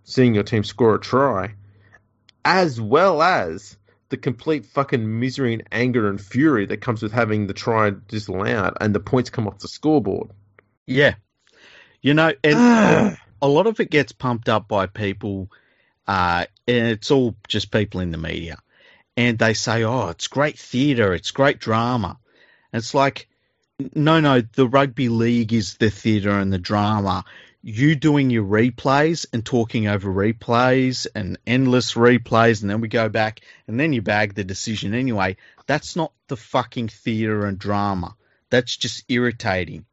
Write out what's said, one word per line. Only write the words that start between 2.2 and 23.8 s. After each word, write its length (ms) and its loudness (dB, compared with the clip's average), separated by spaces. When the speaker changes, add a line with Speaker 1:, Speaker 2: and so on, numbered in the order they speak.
Speaker 1:
as 340 2
well 420 2
as 540 -2
the 80 -8
complete 520 -4
fucking 520 -2
misery 340 -2
and 180 -8
anger 380 0
and 120 -4
fury 460 2
that 120 -6
comes 240 -4
with 80 -6
having 360 0
the 60 -8
try 380 0
disallowed 720 -2
and 160 2
the 60 0
points 280 0
come 180 -4
off 120 -10
the 80 -14
scoreboard. 640 -2
Speaker 2:
Yeah. 280 2
You 120 2
know, 180 4
and 140 4
Speaker 1:
Ugh. 640 4
Speaker 2:
a 80 2
lot 180 4
of 140 -2
it 80 -4
gets 240 0
pumped 340 -6
up 220 0
by 180 0
people, 640 -8
uh, 380 0
and 200 0
it's 240 -4
all 240 2
just 200 -6
people 300 -2
in 120 -4
the 60 -8
media. 400 -8
And 200 2
they 160 2
say, 300 -2
"Oh, 240 -2
it's 200 -10
great 300 -2
theatre, 560 0
it's 180 -6
great 280 2
drama." 580 -2
And 80 -6
it's 140 -8
like, 340 0